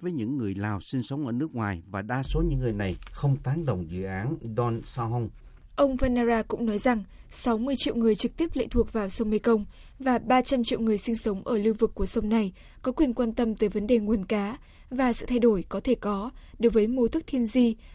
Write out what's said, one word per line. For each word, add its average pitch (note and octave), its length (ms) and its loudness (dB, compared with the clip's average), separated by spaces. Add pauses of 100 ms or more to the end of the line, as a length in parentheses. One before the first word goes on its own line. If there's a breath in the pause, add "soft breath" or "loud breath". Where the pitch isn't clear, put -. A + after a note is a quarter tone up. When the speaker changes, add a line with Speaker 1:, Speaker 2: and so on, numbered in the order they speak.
Speaker 1:
với F3+ 120 -6
những C3 240 -4
người G2+ 180 -2
Lào G2+ 260 -4
sinh B2+ 220 -6
sống C#3 240 -6
ở A2+ 60 -4
nước D3+ 220 -4
ngoài G2+ 360 -4
và G2 120 -6
đa B2 200 -4
số D3+ 260 0
những C3+ 100 0
người B2 140 0
này G2 240 -2 (160)
không C#3 240 0
tán D3 300 -2
đồng F2+ 240 -4
dự F#2 140 -6
án G2 320 -6 (200)
Don A#2 280 0
Sahong. A#2 440 -4 (480 soft breath)
Speaker 2:
Ông C4+ 200 2
Vanara A#3+ 460 2
cũng A#3 240 -4
nói G#3 120 0
rằng A3+ 260 0 (260 soft breath)
sáu A3+ 280 0
mươi C4 200 -2
triệu A3+ 180 -2
người A3+ 180 4
trực - 220 -4
tiếp E4 180 0
lệ C4+ 160 -2
thuộc A#3 220 2
vào G#3 160 -2
sông G#3+ 220 -2
Mekong G#3+ 340 2 (340 soft breath)
và B3+ 200 2
ba B3+ 240 4
trăm B3 220 0
triệu - 160 -2
người A3 180 2
sinh A#3 180 0
sống G3 280 -2
ở A3+ 140 0
lưu G#3+ 200 2
vực A3 160 2
của - 120 0
sông G#3 220 -2
này G#3+ 240 2 (300 soft breath)
có B3+ 100 -2
quyền B3+ 220 2
quan A#3 180 0
tâm A3+ 220 0
tới G#3 140 2
vấn G#3 180 -4
đề A#3+ 120 4
nguồn G#3 260 0
cá G#3 340 -4 (320 soft breath)
và B3+ 220 2
sự - 140 -4
thay B3 120 2
đổi G#3+ 300 4
có G3 120 -6
thể B3 140 2
có G#3 360 -4 (280 soft breath)
đối A3 120 4
với G#3+ 160 4
mô A#3+ 220 2
thức D#4+ 180 -4
thiên B3 200 0
di A#3 300 4 (180 soft breath)